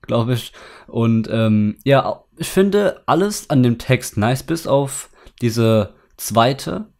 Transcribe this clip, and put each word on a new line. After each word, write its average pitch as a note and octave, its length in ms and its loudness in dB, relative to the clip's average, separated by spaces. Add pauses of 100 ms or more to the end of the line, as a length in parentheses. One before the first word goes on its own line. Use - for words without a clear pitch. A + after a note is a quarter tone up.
glaub A#2 260 -2
ich. B2 240 -4 (340)
Und, A2+ 440 0
ähm, G#2+ 540 0
ja, C3+ 380 0 (140)
ich D#3+ 120 -8
finde G3 580 0
alles F#3 440 -2
an C3 140 4
dem A#2+ 140 2
Text - 380 -2
nice, A#2 280 -2
bis D#3+ 240 -6
auf C#3 420 -2 (320)
diese A2+ 520 2 (220)
zweite C3+ 720 -2 (140)